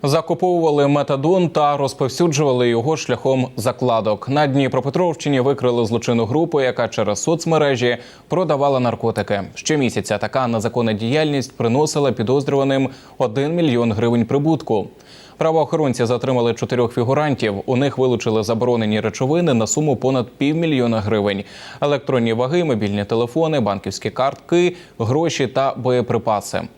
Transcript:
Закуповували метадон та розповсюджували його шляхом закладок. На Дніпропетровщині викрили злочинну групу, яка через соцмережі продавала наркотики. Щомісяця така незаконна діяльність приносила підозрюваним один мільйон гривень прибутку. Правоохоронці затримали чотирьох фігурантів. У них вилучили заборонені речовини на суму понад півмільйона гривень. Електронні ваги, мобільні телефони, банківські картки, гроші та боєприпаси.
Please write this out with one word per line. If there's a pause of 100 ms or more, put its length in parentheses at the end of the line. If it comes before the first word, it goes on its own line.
Закуповували
метадон
та
розповсюджували
його
шляхом (100)
закладок.
На
Дніпропетровщині
викрили
злочинну
групу,
яка
через
соцмережі (300)
продавала
наркотики. (140)
Щомісяця
така
незаконна
діяльність
приносила
підозрюваним (280)
один
мільйон
гривень
прибутку. (500)
Правоохоронці
затримали
чотирьох
фігурантів.
У
них
вилучили
заборонені
речовини
на
суму
понад
півмільйона
гривень. (380)
Електронні
ваги,
мобільні
телефони,
банківські
картки, (240)
гроші
та
боєприпаси. (160)